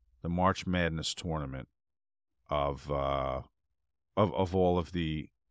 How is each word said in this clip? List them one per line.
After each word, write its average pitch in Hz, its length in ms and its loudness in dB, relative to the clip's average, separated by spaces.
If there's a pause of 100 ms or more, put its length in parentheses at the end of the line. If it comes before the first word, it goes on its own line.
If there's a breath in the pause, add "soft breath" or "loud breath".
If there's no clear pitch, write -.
(220)
the 87 60 -6
March 90 380 2
Madness 85 480 0
tournament 69 540 -6 (840)
of, 71 400 -2
uh, 67 520 0 (720)
of, 95 180 4
of 90 200 0
all 90 240 4
of 82 120 -2
the 78 400 -4 (200)